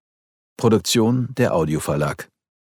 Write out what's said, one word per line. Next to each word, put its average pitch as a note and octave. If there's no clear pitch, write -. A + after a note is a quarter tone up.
Produktion A#2
der A#2
Audioverlag. D2+